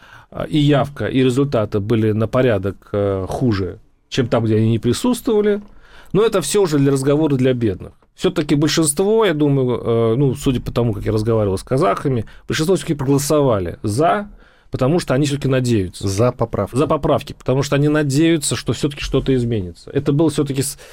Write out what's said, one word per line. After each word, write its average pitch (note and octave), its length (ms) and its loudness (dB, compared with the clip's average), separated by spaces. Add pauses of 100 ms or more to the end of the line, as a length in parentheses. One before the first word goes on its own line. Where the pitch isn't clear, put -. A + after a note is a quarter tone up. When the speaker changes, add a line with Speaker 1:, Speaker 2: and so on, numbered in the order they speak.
(300)
Speaker 1:
а, - 140 -8
и - 140 -2
явка, C#3+ 480 0
и B2+ 180 0
результаты B2+ 560 0
были A2 320 0
на A2 160 0
порядок, G#2 640 -2
э, G2 380 -2
хуже, G2 500 -2 (300)
чем B2+ 180 -2
там, A#2 160 0
где A2 140 2
они A2 140 4
не A2+ 80 0
присутствовали. G#3 800 0 (500)
Но F#3+ 120 2
это G#3+ 180 2
все G3+ 220 2
уже D3+ 160 2
для C#3 120 4
разговора C#3+ 440 2
для C3 180 2
бедных. A2+ 400 -4 (200)
Все-таки E3 420 -2
большинство, E3+ 680 2
я F3 80 2
думаю, C#3 480 0
э, A#2 360 0
ну, C3+ 180 2
судя B2 240 -2
по - 120 -8
тому, A#2 220 0
как G#2 120 -8
я A2 60 -2
разговаривал G#2+ 460 0
с - 60 -10
казахами, C3+ 600 -2 (220)
большинство D#3 280 0
все-таки D#3+ 200 -2
проголосовали C#3 880 0
«за», F3 440 0 (420)
потому C3+ 300 0
что - 140 -2
они C#3 120 2
все-таки C#3 220 -2
надеются. A#2+ 600 0
Speaker 2:
За G#2+ 240 0
поправки. D3 440 -4
Speaker 1:
За C#3+ 120 0
поправки, D3+ 460 -2
потому C3+ 300 -2
что C#3+ 140 -2
они D3 100 2
надеются, D3+ 680 2
что - 180 -2
все-таки C#3+ 280 -4
что-то C3+ 320 0
изменится. A#2 580 -4
Это C#3+ 200 -2
был D#3 160 4
все-таки C#3+ 340 -2
с-, - 160 -6 (160)